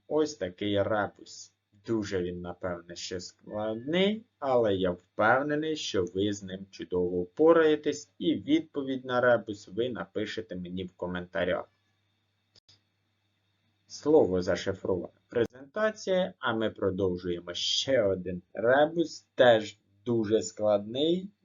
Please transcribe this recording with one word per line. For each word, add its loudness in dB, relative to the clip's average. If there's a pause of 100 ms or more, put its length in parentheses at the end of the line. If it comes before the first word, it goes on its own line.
ось 0
такий -2
ребус. -4 (340)
Дуже -2
він, -4
напевне, -8
ще -8
складний, -4 (140)
але 2
я 2
впевнений, 0
що -2
ви -2
з -8
ним -12
чудово -2
впораєтесь, 4
і 0
відповідь -2
на 0
ребус 2
ви -4
напишете -8
мені -8
в -12
коментарях. -4 (2250)
Слово 4
зашифроване. -4 (160)
Презентація, -2
а -2
ми 0
продовжуємо -2
ще 0
один -2 (120)
ребус, 0
теж 4 (260)
дуже 2
складний, 0 (140)